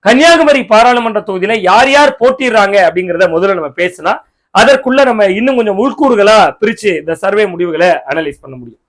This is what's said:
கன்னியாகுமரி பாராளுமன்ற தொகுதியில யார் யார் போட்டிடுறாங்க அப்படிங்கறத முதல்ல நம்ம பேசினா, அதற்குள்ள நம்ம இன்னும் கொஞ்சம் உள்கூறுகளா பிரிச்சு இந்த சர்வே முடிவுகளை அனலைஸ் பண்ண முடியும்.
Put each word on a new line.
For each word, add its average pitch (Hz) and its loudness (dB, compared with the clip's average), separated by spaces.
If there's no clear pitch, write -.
கன்னியாகுமரி 294 2
பாராளுமன்ற 226 0
தொகுதியில 196 -4
யார் 214 2
யார் 285 2
போட்டிடுறாங்க 226 0
அப்படிங்கறத 175 0
முதல்ல 180 -2
நம்ம 151 -8
பேசினா, 175 -4
அதற்குள்ள 262 2
நம்ம 220 0
இன்னும் 233 0
கொஞ்சம் 208 -2
உள்கூறுகளா 214 2
பிரிச்சு 196 -2
இந்த 160 -6
சர்வே 202 -2
முடிவுகளை 170 -2
அனலைஸ் 147 -4
பண்ண 135 -18
முடியும். 120 -20